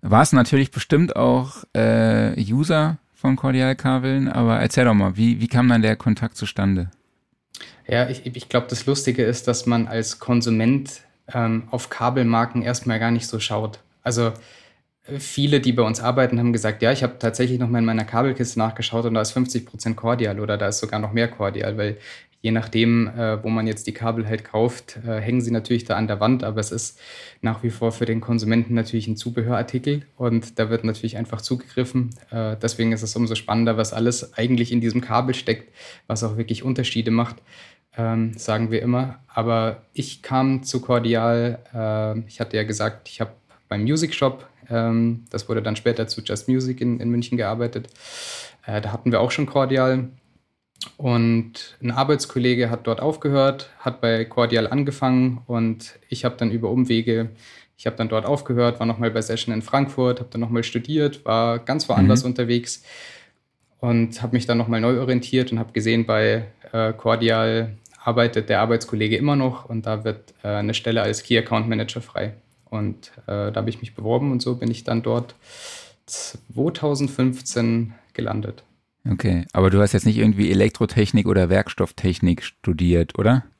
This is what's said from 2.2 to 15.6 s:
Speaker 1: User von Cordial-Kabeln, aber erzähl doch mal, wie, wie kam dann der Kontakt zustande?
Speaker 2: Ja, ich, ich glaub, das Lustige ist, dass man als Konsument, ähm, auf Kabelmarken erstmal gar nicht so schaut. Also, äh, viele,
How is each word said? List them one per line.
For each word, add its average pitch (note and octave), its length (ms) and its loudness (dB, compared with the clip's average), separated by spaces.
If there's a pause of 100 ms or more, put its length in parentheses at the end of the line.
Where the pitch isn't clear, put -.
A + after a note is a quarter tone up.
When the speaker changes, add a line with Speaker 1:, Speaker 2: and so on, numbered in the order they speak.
Speaker 1:
User D3+ 580 2 (160)
von C3 220 2
Cordial-Kabeln, C3 920 2
aber A#2 300 4
erzähl - 260 4
doch A#2 100 6
mal, G2 220 4
wie, A2+ 240 4
wie A#2 80 0
kam B2 200 4
dann A#2 140 6
der A2 140 4
Kontakt A2+ 400 0
zustande? G2 540 0 (960)
Speaker 2:
Ja, B2 220 2
ich, B2+ 180 -8
ich B2 220 -12
glaub, A#2+ 200 0
das - 180 -4
Lustige C3 380 0
ist, A#2+ 240 0
dass - 180 0
man A#2 220 2
als A2+ 300 -4
Konsument, A#2+ 840 0 (320)
ähm, A2+ 380 0
auf B2+ 180 -6
Kabelmarken A#2 760 0
erstmal A#2+ 360 -2
gar A#2 120 2
nicht A#2 160 0
so A2+ 140 -6
schaut. G#2+ 380 -4 (240)
Also, A#2 300 0 (760)
äh, C#3 120 -10
viele, C#3+ 420 2